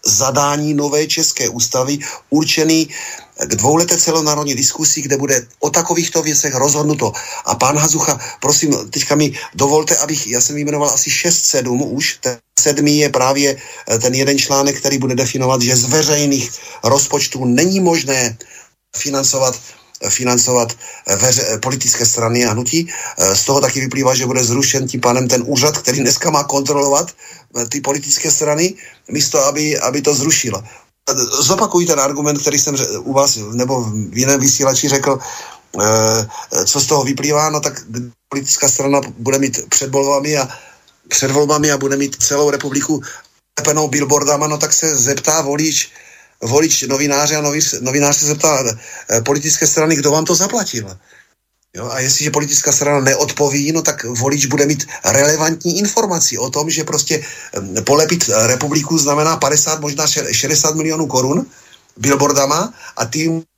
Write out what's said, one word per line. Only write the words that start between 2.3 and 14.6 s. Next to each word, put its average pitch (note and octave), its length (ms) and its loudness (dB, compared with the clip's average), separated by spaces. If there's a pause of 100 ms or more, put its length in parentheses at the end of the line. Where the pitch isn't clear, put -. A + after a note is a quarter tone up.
určený D#3 580 2 (500)
k - 160 -2
dvouleté D#3+ 440 2
celonárodní D3+ 560 0
diskusi, C#3+ 480 0
kde C#3 140 0
bude - 300 0 (140)
o D3 100 0
takovýchto E3+ 520 0
věcech D3 320 0
rozhodnuto. C#3+ 580 2 (320)
A - 100 0
pán C#3 240 2
Hazucha, D3 400 0 (220)
prosím, C3+ 500 0
teďka - 240 -2
mi D3+ 180 2 (220)
dovolte, D3 420 2
abych, D3 300 -2
já A#2+ 140 -2
jsem D3 160 0
vyjmenoval D3 340 -2
asi C#3 200 0
šest, - 400 2
sedm B2+ 320 0
už, C3 380 -4
ten B2 180 -4 (220)
sedmý D3 380 4
je D3 100 4
právě, C3+ 480 2 (340)
eh, A2+ 80 2
ten B2+ 160 0
jeden C#3 240 2
článek, C#3 400 2